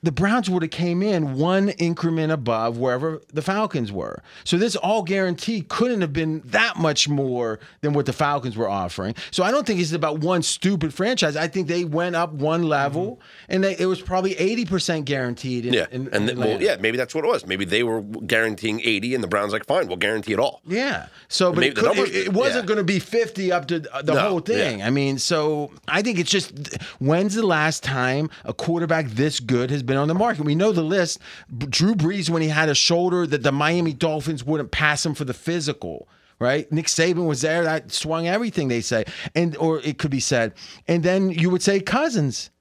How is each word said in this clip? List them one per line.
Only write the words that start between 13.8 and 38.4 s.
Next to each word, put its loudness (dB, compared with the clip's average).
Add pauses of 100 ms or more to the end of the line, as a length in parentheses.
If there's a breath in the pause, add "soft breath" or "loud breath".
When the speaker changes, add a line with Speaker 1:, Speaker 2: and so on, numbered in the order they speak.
Speaker 1:
was 0
probably -2
eighty 0
percent -2
guaranteed -4
in, 0
Speaker 3:
Yeah, 0
Speaker 1:
in, -6
Speaker 3:
and -6
Speaker 1:
in 2
Speaker 3:
th-, -2
well, 0
Speaker 1:
Atlanta. 0
Speaker 3:
yeah, 2
maybe 2
that's -2
what -2
it 4
was. 0
Maybe -2
they 2
were 0
guaranteeing -2
eighty, 0
and -2
the -4
Browns 0
like, -4
"Fine, 0
we'll -6
guarantee -2
it 0
all." -2
Speaker 1:
Yeah. -4 (220 loud breath)
So, 2
but 2
Speaker 3:
Maybe 4
Speaker 1:
it -8
Speaker 3:
the 0
Speaker 1:
could, 4 (100)
Speaker 3:
numbers, 0
Speaker 1:
it, -2
it -2
wasn't 2
Speaker 3:
yeah. 0
Speaker 1:
gonna 0
be 2
fifty -2
up 0
to, -4
uh, -8
the 0
Speaker 3:
No, 4
Speaker 1:
whole 2
thing. 0
Speaker 3:
yeah. -6
Speaker 1:
I 0
mean, 0
so -2 (160)
I 0
think 0
it's 0
just, -2 (220 loud breath)
when's 2
the 0
last 2
time 0 (140 loud breath)
a -8
quarterback 0
this 0
good 0
has -2
been 0
on 2
the 2
market? 2
We 2
know 4
the 2
list. 0 (380 loud breath)
B-, -4
Drew 4
Brees, 2
when 2
he 2
had 2
a 2
shoulder 2
that 0
the 4
Miami 2
Dolphins -2
wouldn't -2
pass 2
him 0
for -6
the -4
physical, -6 (300 soft breath)
right? 0
Nick 0
Saban 2
was 0
there. 2
That -2
swung -2
everything, 0